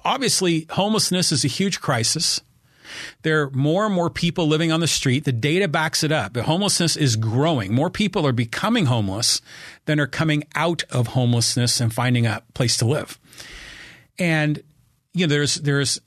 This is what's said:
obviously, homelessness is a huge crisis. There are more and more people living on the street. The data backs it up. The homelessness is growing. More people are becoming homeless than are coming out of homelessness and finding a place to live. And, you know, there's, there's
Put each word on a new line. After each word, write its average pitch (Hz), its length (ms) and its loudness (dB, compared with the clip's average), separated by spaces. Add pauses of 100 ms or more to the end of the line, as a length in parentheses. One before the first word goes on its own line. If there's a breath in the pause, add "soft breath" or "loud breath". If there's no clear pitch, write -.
obviously, 185 640 0
homelessness 185 640 0
is 135 100 0
a 143 60 0
huge 196 320 -2
crisis. 127 580 0 (840 loud breath)
There 156 220 2
are 139 80 -4
more 147 340 2
and 214 80 0
more 170 160 0
people 170 380 0
living 160 240 2
on 160 80 2
the 165 80 2
street. 135 380 0
The 143 60 2
data 151 360 0
backs 160 360 0
it 147 80 2
up. 113 220 -2
The 120 100 -4
homelessness 170 540 0
is 135 200 2
growing. 110 560 0
More 147 160 2
people 190 360 0
are 131 80 4
becoming 151 540 0
homeless 110 540 0 (440 loud breath)
than 151 140 0
are 143 80 0
coming 151 360 0 (120)
out 165 340 -2
of 123 180 0
homelessness 120 720 0
and 120 140 0
finding 123 320 2
a 110 160 -2 (120)
place 123 240 0
to 117 80 0
live. - 340 -2 (1000 loud breath)
And, 151 420 0 (520)
you 180 120 2
know, 143 80 2
there's, 143 220 2
there's 143 520 -2